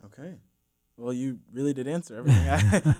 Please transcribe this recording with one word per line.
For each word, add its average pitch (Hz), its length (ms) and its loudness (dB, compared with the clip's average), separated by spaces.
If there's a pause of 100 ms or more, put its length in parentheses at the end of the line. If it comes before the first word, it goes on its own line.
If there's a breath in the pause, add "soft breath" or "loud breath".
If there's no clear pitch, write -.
Okay. 151 300 -18 (640)
Well, 120 160 -8
you 127 260 -6 (120)
really 139 220 -2
did 131 140 -8
answer 165 300 -8
everything 117 320 4
I, 104 500 4